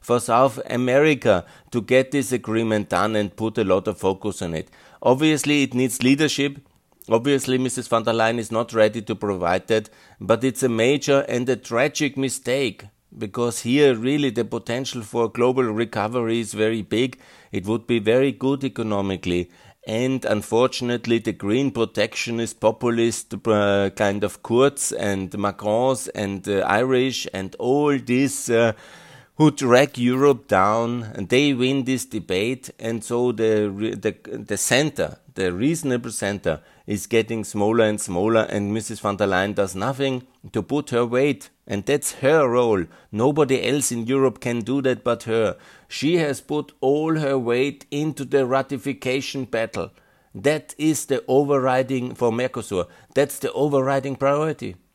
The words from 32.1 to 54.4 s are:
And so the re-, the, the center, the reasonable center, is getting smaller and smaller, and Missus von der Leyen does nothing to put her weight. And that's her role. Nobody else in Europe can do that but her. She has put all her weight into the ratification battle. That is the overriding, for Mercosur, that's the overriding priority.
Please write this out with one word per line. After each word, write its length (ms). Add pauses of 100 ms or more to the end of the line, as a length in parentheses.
And 260
so 280
the 400
re-, 240
the, 200 (100)
the 320
center, 600 (160)
the 200
reasonable 580
center, 480 (260)
is 220
getting 360
smaller 420
and 160
smaller, 480
and 240
Missus 260
von 160
der 120
Leyen 280
does 200
nothing 480 (280)
to 100
put 280
her 160
weight. 440 (160)
And 200
that's 280
her 360
role. 360 (260)
Nobody 560
else 240
in 160
Europe 320
can 220
do 200
that 220
but 200
her. 320 (320)
She 300
has 240
put 300 (100)
all 380
her 180
weight 540
into 340
the 220
ratification 1000
battle. 460 (420)
That 460
is 260
the 220
overriding, 880
for 160
Mercosur, 560 (260)
that's 240
the 160
overriding 640
priority. 600 (180)